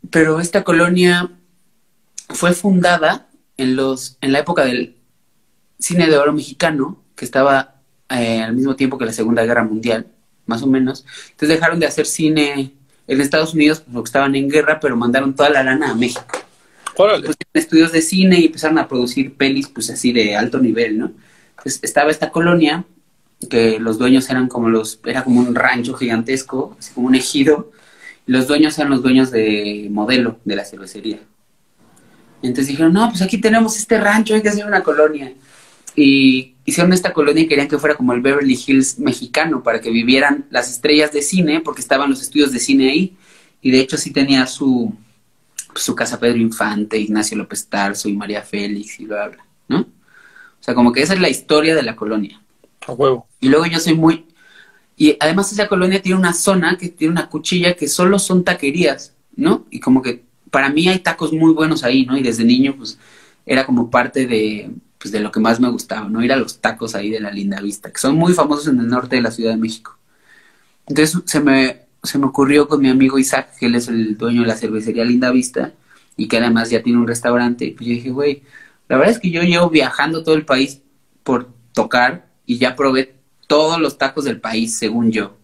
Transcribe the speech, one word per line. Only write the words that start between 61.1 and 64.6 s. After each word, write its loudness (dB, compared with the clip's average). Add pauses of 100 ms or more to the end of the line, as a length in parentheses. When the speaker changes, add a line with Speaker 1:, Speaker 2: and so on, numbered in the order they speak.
Speaker 1:
muy 4
buenos 0
ahí, 2
¿no? -2
Y 0
desde -2
niño, 4
pues, -16 (460)
era 0
como -2
parte 0
de, -2 (280)